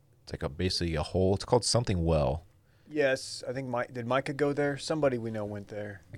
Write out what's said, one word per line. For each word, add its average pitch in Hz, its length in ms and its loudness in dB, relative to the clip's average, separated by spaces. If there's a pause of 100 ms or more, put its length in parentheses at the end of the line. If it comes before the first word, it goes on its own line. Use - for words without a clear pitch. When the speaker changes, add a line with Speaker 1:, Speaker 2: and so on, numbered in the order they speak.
(220)
Speaker 1:
it's - 120 -16
like - 80 -8
a, 73 80 -4
basically 85 440 0
a 76 80 0
hole? 92 320 4
It's - 120 -2
called 120 180 4
something 107 400 2
well. 78 400 2 (420)
Speaker 2:
Yes, 139 640 0
I 127 60 -6
think 135 140 -6
Mi-, 120 220 -2
did 123 160 -8
Micah 135 280 0
go 143 180 2
there? 143 240 0
Somebody 143 400 2
we 113 140 -4
know 107 160 -4
went 104 220 -8
there. 104 340 -10 (160)